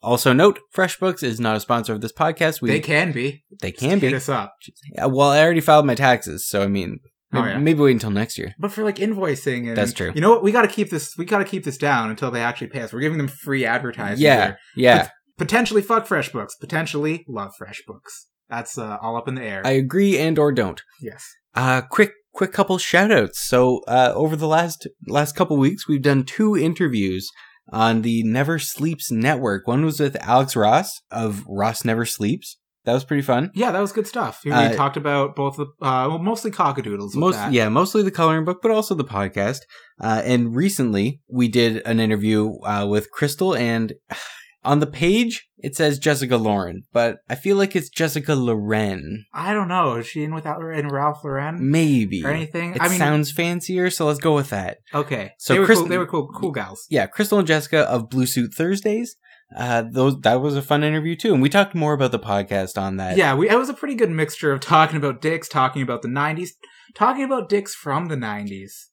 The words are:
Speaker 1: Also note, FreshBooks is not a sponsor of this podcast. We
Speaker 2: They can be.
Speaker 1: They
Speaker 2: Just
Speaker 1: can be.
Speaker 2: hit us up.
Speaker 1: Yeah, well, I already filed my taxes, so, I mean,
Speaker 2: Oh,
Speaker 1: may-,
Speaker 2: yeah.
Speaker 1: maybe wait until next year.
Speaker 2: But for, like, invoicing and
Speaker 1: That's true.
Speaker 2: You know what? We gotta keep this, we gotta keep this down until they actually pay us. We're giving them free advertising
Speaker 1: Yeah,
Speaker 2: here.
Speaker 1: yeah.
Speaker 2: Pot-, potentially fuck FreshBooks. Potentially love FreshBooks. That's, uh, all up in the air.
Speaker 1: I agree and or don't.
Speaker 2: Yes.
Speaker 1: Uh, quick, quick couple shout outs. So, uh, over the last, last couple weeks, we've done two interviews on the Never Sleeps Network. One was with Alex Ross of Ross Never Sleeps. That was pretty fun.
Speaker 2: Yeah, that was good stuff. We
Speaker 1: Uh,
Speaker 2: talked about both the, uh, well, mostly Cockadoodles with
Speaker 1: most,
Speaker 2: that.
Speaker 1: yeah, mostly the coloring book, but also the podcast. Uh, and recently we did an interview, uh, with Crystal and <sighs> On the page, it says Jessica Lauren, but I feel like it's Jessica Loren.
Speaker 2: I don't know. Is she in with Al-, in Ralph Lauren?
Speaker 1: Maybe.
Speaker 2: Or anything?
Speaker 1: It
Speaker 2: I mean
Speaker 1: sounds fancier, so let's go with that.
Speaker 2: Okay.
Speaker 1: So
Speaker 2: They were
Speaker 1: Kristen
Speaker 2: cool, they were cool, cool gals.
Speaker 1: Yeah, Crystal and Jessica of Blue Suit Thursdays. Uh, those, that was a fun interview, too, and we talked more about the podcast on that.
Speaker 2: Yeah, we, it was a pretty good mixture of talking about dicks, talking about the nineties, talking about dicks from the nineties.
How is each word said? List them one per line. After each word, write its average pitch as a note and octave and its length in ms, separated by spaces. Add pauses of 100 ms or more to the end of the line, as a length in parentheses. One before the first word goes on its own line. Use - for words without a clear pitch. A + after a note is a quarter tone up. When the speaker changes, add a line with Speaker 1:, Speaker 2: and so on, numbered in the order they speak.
Speaker 1:
Also B2 300
note, F#3 280 (140)
FreshBooks F#3 480
is A#2 160
not A2+ 180
a G#2+ 40
sponsor A#2 320
of G#2+ 80
this A2+ 120
podcast. D#3+ 500
We B2 80
Speaker 2:
They D3 100
can D#3+ 320
be. C#3 320 (160)
Speaker 1:
They F#2+ 100
Speaker 2:
Just - 120
Speaker 1:
can E3+ 160
be. C#3+ 80
Speaker 2:
hit C3+ 100
us C3+ 140
up. A2 240 (400)
Speaker 1:
Yeah, - 120
well, C3+ 220
I D3 140
already E3 180
filed D3+ 240
my C3+ 100
taxes, B2 540
so, G2+ 140
I G2 60
mean, G2 320 (340)
Speaker 2:
Oh, B2 80
Speaker 1:
may-, A2 80
Speaker 2:
yeah. F#2+ 80
Speaker 1:
maybe D3+ 220
wait C#3+ 120
until A2 180
next G#2 280
year. - 200
Speaker 2:
But G3+ 140
for, G#3+ 100
like, G#3 140
invoicing D3+ 720
and A2+ 80
Speaker 1:
That's G#2 160
true. F2 220
Speaker 2:
You D3+ 80
know G3+ 80
what? A3+ 120
We G3+ 100
gotta A3+ 160
keep G3+ 220
this, D#3 280
we E3+ 80
gotta G3+ 180
keep F#3+ 200
this C3 120
down B2+ 320
until A2 220
they A#2+ 100
actually A#2+ 280
pay C3+ 120
us. A2 140
We're A#2+ 60
giving D#3 180
them C#3 100
free C3+ 380
advertising A#2+ 580
Speaker 1:
Yeah, B2+ 220
Speaker 2:
here. G2 120 (180)
Speaker 1:
yeah. B2 260
Speaker 2:
Pot-, - 80 (260)
potentially G#3+ 460
fuck A3 260
FreshBooks. B2 500
Potentially D#3 680
love G2+ 320
FreshBooks. - 640 (240)
That's, A#2+ 300
uh, G#2+ 240
all A2+ 140
up A#2 120
in B2+ 60
the C3 100
air. G2 220
Speaker 1:
I C3+ 60
agree D#3 460
and D#3 200
or D3 120
don't. A2 300 (220)
Speaker 2:
Yes. A2 200 (320)
Speaker 1:
Uh, B2+ 280
quick, G3+ 300 (200)
quick - 200
couple F#3+ 260
shout F#3+ 340
outs. A2+ 340
So, B2+ 400
uh, B2 300
over D#3 180
the D#3 140
last, D#3+ 400 (180)
last D3 300
couple F3 220
weeks, C#3+ 280
we've C#3+ 160
done C#3 220
two G#3+ 320
interviews B2 720 (440)
on A2+ 300
the A2+ 220
Never C3+ 340
Sleeps D3 540
Network. A#2 560
One C3 160
was D3+ 160
with C#3+ 200
Alex C3 360
Ross A#2+ 440 (120)
of G#2 360
Ross G2+ 360
Never A2+ 200
Sleeps. - 520 (280)
That A#2 100
was C3 100
pretty C#3+ 180
fun. C3+ 320
Speaker 2:
Yeah, A3+ 180
that F#3 80
was G3+ 120
good G#3+ 140
stuff. F#3 380
We D3 80
Speaker 1:
Uh, A#2 200
Speaker 2:
talked C3+ 240
about C#3+ 400
both C#3 220
the, D3 80 (180)
uh, C3 240
well, D#3+ 100
mostly G#3+ 320
Cockadoodles A2 580
with G2+ 80
Speaker 1:
most, F3 200
Speaker 2:
that. G#2 160
Speaker 1:
yeah, A2+ 160
mostly F#3 340
the F#3+ 80
coloring D#3+ 360
book, F3+ 160
but A3 80
also G#3+ 240
the D3+ 100
podcast. G2+ 540 (420)
Uh, A2 240
and A#2+ 320
recently C3 720
we B2 180
did A2+ 380
an A2+ 160
interview, G#2+ 540 (100)
uh, G2+ 240
with G#2 220
Crystal D#3+ 440
and A2+ 380 (180)
<sighs> - 200 (320)
On C#3+ 180
the D3+ 60
page, G3 600 (100)
it C#3 160
says D3+ 240
Jessica C3+ 380
Lauren, G2 460 (100)
but A#2 260 (120)
I B2 40
feel G3 220
like G3 180
it's F3 140
Jessica D#3 460
Loren. G#2+ 1000
Speaker 2:
I F3+ 220
don't G3+ 140
know. E3+ 280
Is A#2 100
she D#3 160
in D3+ 120
with D#3 100
Al-, D#3+ 260
in D3 180
Ralph C#3+ 360
Lauren? C#3+ 460
Speaker 1:
Maybe. B2+ 540
Speaker 2:
Or C#3 60
anything? E3 440
Speaker 1:
It - 80
Speaker 2:
I E3+ 60
mean F3+ 100
Speaker 1:
sounds D3+ 340
fancier, F3 560
so F3 180
let's D3+ 120
go D#3 160
with C#3 160
that. F#2+ 280 (140)
Speaker 2:
Okay. C#3 460
Speaker 1:
So - 160
Speaker 2:
They F#3+ 60
were G3 60
Speaker 1:
Kristen F#3+ 200
Speaker 2:
cool, E3 40
they F3+ 80
were F3+ 80
cool, D3 220
cool - 240
gals. G2+ 380
Speaker 1:
Yeah, C3 160
Crystal G#3 320
and F#3 100
Jessica D#3 400
of A#2 220
Blue C3 160
Suit A#2+ 260
Thursdays. G3 640 (400)
Uh, A#2+ 340
those, C3 300
that A#2+ 220
was C#3+ 140
a C#3+ 60
fun D3 220
interview, D#3 320
too, A3 160
and C3+ 100
we C#3 60
talked G3 260
more D3+ 200
about C3+ 180
the A#2 80
podcast G2+ 600
on F#2+ 180
that. F#2+ 180
Speaker 2:
Yeah, D3+ 180
we, E3 160
it A3 80
was C4 120
a C#4 40
pretty C#4+ 220
good A3 140
mixture D#3 420
of C3+ 80
talking D#3 360
about C#3 260
dicks, D#3+ 260
talking C3+ 340
about B2 200
the A#2 60
nineties, D3+ 460 (400)
talking C4 300
about B3+ 240
dicks G3+ 260
from D3+ 320
the D#3+ 100
nineties. G#2 760